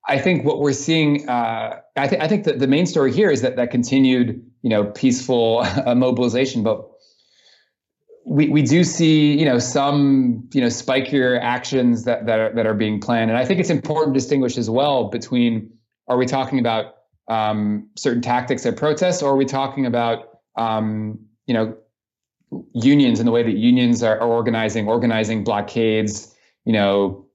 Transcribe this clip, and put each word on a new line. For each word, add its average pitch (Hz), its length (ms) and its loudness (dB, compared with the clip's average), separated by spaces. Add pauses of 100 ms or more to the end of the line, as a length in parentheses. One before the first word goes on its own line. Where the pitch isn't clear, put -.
I 139 120 0
think 160 260 0
what 147 140 0
we're 143 140 0
seeing, 147 540 0
uh, 113 520 -4 (180)
I, 139 100 -2
th-, 160 140 -2
I 156 60 -2
think 208 180 0
that 135 140 -2
the 135 80 0
main 151 180 2
story 139 260 0
here 185 200 2
is 123 100 0
that, 127 140 -2
that 123 160 -2
continued, 127 760 2 (160)
you 120 80 -2
know, 104 160 2
peaceful 120 800 0 (100)
<laughs> 135 120 -2
uh, 120 100 2
mobilization, 123 680 0
but 107 260 -2 (1400)
we, 143 260 0
we 147 120 4
do 147 220 4
see, 156 540 2
you 160 80 2
know, 127 120 2
some, 135 960 0
you 139 80 0
know, 120 60 0
spikier 131 760 0
actions 120 640 0
that, 113 220 -2
that 110 120 2
are, 110 140 -2
that 113 140 0
are 107 80 0
being 107 260 -2
planned. 113 300 0
And 117 80 0
I 127 60 0
think 185 140 0
it's - 120 -2
important 151 420 -2
to 135 60 2
distinguish 127 400 -2
as 113 100 -2
well 127 400 0
between, 120 600 -2 (360)
are 123 100 0
we 123 80 2
talking 131 340 -2
about, 113 360 -2 (320)
um, 107 680 -2
certain 120 240 -2
tactics 123 440 -2
at 120 120 -2
protests, 156 460 -2
or 139 80 2
are 135 40 2
we 135 100 2
talking 135 400 -4
about, 117 540 -4 (160)
um, 110 640 -4 (280)
you 127 60 -2
know, 113 220 -2 (1000)
unions 123 460 4
and 113 80 0
the 113 40 2
way 117 120 2
that 113 120 0
unions 120 480 2
are, 110 160 2
are 117 80 0
organizing, 113 600 0
organizing 113 560 0
blockades, 107 920 -2 (300)
you 113 80 0
know 98 600 0